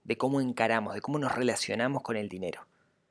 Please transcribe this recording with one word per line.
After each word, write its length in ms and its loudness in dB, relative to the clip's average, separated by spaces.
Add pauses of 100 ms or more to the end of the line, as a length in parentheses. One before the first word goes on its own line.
de 120 0
cómo 220 2
encaramos, 540 2
de 80 -6
cómo 180 -2
nos 160 0
relacionamos 680 0
con 120 -2
el 140 -4
dinero. 380 -6 (440)